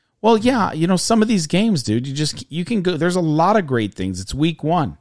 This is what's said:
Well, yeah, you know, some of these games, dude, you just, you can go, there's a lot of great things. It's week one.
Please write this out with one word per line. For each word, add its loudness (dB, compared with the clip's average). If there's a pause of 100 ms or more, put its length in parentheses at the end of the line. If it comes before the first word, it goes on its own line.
(200)
Well, 4
yeah, 2
you -2
know, 2
some 2
of 4
these 0
games, 0
dude, 0
you -8
just, -6
you -4
can -2
go, 0
there's 0
a 0
lot 2
of 0
great 0
things. -4
It's -10
week -2
one. -2